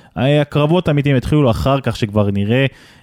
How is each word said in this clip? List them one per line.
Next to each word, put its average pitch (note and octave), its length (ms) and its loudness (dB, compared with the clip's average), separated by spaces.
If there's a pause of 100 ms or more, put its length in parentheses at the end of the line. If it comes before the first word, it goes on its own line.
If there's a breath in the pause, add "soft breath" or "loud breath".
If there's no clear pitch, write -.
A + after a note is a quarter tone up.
(180 loud breath)
אה, D3 240 2
הקרבות D3+ 460 0
האמיתיים C#3+ 280 2
התחילו C3+ 360 2
אחר C3+ 280 0
כך, A#2 160 -4
שכבר G2+ 360 -2
נראה G#2 340 0 (380 loud breath)